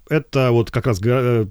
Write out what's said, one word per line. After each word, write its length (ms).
это 420
вот 200
как 160
раз 120
го-, 120
э, 380